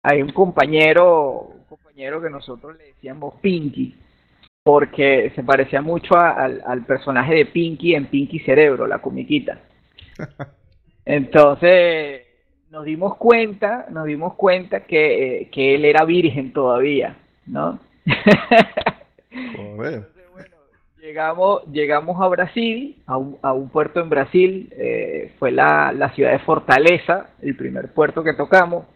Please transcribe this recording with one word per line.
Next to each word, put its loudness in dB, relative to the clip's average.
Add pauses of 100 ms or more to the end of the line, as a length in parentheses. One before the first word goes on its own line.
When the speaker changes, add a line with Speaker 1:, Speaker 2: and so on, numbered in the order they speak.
Speaker 1:
Hay 2
un -8
compañero, 2
un -20
compañero -16
que -10
nosotros -18
le -20
decíamos -18
Pinky, -6 (680)
porque 2
se -8
parecía 0
mucho -2
a, 4
al, -4
al -6
personaje -2
de 4
Pinky -2
en -2
Pinky -4
Cerebro, 2
la -4
comiquita. -6 (580)
Speaker 2:
<laughs> -20
Speaker 1:
Entonces, 4 (500)
nos -16
dimos -6
cuenta, 0
nos -8
dimos -6
cuenta 0
que, 0
eh, -14
que 2
él 0
era 4
virgen 0
todavía, -2 (280)
¿no? -8 (260)
<laughs> 0
Speaker 2:
Joder. -10
Speaker 1:
Entonces, -18
bueno, -20 (440)
llegamos, -2
llegamos -2
a 2
Brasil, -4
a -6
un, -8
a -2
un -6
puerto -2
en -6
Brasil, 0
eh, -8
fue -2
la, 2
la -4
ciudad 0
de 0
Fortaleza, 2 (120)
el -8
primer -10
puerto 0
que -2
tocamos 0 (100)